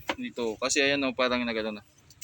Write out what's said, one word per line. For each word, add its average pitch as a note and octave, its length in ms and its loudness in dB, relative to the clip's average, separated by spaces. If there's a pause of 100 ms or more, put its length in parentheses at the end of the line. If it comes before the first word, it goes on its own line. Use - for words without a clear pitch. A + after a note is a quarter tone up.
(200)
dito. A#2 400 -4
Kasi C3+ 240 4
ayan, C#3+ 160 2
no, C3 160 -2
parang B2 240 2
nagano A2 320 -2
na. G#2 100 -12 (420)